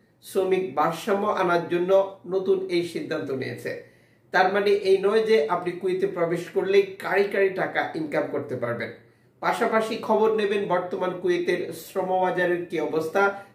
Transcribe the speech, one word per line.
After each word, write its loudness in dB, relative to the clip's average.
শ্রমিক 0
ভারসাম্য 0
আনার 0
জন্য 2
নতুন 0
এই 0
সিদ্ধান্ত -6
নিয়েছে। -6
তার 4
মানে 2
এই 4
নয় 2
যে 4
আপনি -2
কুয়েতে -2
প্রবেশ -2
করলেই 4
কারি -2
কারি 2
টাকা -2
income -2
করতে -6
পারবেন। -4
পাশাপাশি 0
খবর 2
নেবেন 0
বর্তমান -2
কুয়েতের 0
শ্রমবাজারের 0
কি -4
অবস্থা, 0